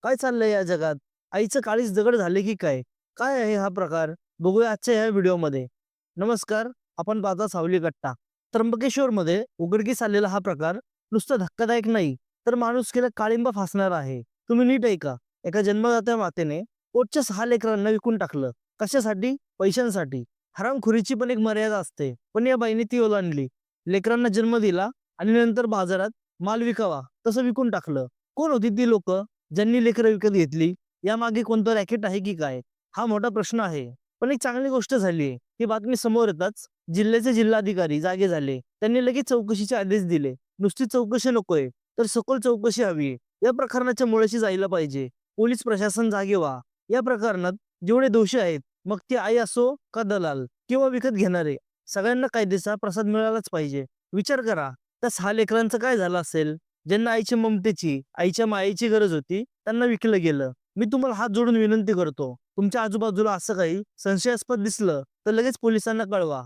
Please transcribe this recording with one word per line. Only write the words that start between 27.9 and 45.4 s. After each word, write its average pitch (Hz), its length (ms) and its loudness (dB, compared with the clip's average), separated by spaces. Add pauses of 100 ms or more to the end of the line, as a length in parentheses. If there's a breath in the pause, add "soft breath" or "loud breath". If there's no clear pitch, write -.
कोण 311 160 0
होती 240 180 2
ती 233 200 2
लोक, 208 220 2 (440)
ज्यांनी 226 300 2
लेकरं 226 260 4
विकत 208 180 2
घेतली? 165 460 2 (280)
यामागे 226 400 0
कोणतं 220 300 2
रॅकेट 214 340 -2
आहे 190 140 -2
की 196 160 -6
काय? 139 240 -4 (360)
हा 226 100 -2
मोठा 214 220 0
प्रश्न 220 320 -2
आहे. 143 340 -4 (260)
पण 254 120 0
एक 269 100 0
चांगली 262 260 -2
गोष्ट 262 260 0
झालीये, 170 400 0
ही - 300 -8
बातमी 220 320 -2
समोर 226 320 2
येताच 180 400 -4 (260)
जिल्ह्याचे 220 380 2
जिल्हाधिकारी 202 680 2
जागे 185 280 0
झाले. 139 320 -2
त्यांनी 240 440 0
लगेच 254 240 0
चौकशीचे 214 480 0
आदेश 196 260 2
दिले. 151 320 0 (240)
नुसती 202 260 0
चौकशी 240 460 0
नकोय, 180 380 0
तर - 380 -4
सखोल 240 340 0
चौकशी 226 420 0
हवीये. 151 340 -2 (280)
या 240 60 4
प्रकरणाच्या 247 560 0
मुळाशी 220 320 2
जायला 196 280 0
पाहिजे. 147 420 -2 (280)
पोलीस 233 260 0